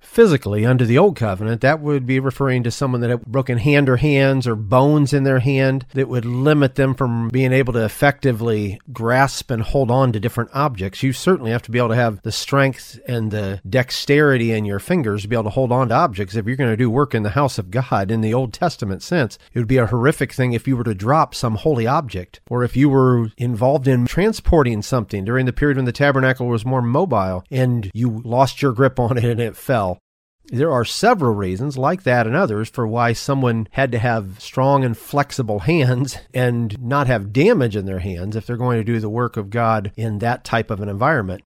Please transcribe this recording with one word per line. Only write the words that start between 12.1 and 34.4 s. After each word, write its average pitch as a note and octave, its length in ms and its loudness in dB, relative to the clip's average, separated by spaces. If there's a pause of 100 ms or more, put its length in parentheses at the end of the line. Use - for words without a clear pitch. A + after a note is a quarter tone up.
the A2 100 -8
strength - 800 -2
and A2+ 220 -4
the G2+ 360 -6
dexterity C3 840 2
in G#2+ 140 -2
your G2+ 120 -4
fingers A2 440 -2
to G2 60 -10
be A#2+ 80 -2
able A2+ 80 0
to G#2 60 -4
hold B2+ 220 0
on B2 160 0
to A#2 60 0
objects G#2 420 0
if G#2+ 100 -4
you're B2 80 -2
gonna B2 220 0
do A#2+ 140 2
work C3 240 0
in A2 80 0
the G#2 80 -2
house C#3 280 0
of F2+ 120 -8
God G#2+ 400 -2
in A2+ 100 0
the A2 140 0
Old B2 180 -2
Testament G#2 500 -4
sense. D3 360 -2 (160)
It B2+ 40 -2
would A#2+ 80 -2
be C3 120 2
a A#2 80 4
horrific B2+ 480 0
thing B2 180 0
if A#2 160 -2
you C3 80 0
were A#2 80 -4
to A2 100 -2
drop B2+ 400 0
some A2+ 200 -2
holy A#2+ 320 0
object, B2 540 -4 (100)
or B2 120 -2
if A#2+ 140 -2
you C#3+ 140 6
were B2+ 480 4
involved B2+ 500 0
in B2 160 4
transporting D#3 800 2
something G#2+ 420 -4
during B2+ 220 0
the A#2+ 80 -2
period C#3+ 240 2
when C3 80 -2
the A#2+ 60 -2
tabernacle C3 540 2
was A#2 200 -2
more C3 160 0
mobile A#2 680 0
and B2 440 0
you A2 280 -2
lost B2 380 0
your C#3 120 0
grip B2+ 280 2
on A#2+ 160 0
it A2+ 80 0
and A#2 160 0
it A2+ 160 -6
fell. G2+ 420 -2 (540)
There C#3 180 0
are B2 140 0
several F3 500 2
reasons, G2+ 440 -4
like C#3+ 240 -2
that B2 240 2
and A#2 100 -2
others, A2+ 320 -2
for A#2+ 180 -4
why A#2 280 0
someone B2 560 -2
had C3+ 220 -2
to A#2+ 60 -2
have G#2+ 440 -2